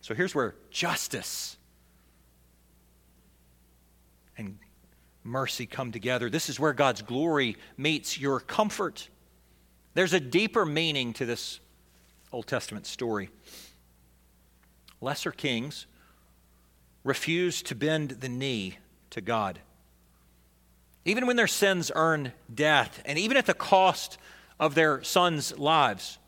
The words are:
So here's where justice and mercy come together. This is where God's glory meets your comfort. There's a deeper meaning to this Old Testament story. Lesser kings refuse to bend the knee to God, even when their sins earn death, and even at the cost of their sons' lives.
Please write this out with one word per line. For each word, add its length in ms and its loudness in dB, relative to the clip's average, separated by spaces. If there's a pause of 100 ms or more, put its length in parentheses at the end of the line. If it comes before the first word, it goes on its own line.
So 100 -10
here's 220 -2
where 220 -2 (140)
justice 840 -6 (2750)
and 220 -12 (640)
mercy 420 -4
come 260 -8
together. 380 -2
This 220 -2
is 100 -6
where 140 2
God's 260 2
glory 560 0 (220)
meets 420 -2
your 200 -2
comfort. 680 -2 (840)
There's 180 4
a 80 4
deeper 460 2
meaning 480 0
to 100 -4
this 360 -6 (680)
Old 160 -10
Testament 380 -6
story. 460 -4 (1700)
Lesser 300 -4
kings 560 -6 (1200)
refuse 580 0
to 120 -8
bend 360 -2
the 180 -10
knee 480 -4 (340)
to 120 -10
God, 380 -2 (1500)
even 200 2
when 100 4
their 100 4
sins 480 2
earn 380 2 (220)
death, 500 4
and 140 -2
even 180 2
at 80 4
the 80 4
cost 640 4 (420)
of 160 2
their 280 4
sons' 560 2
lives. 680 2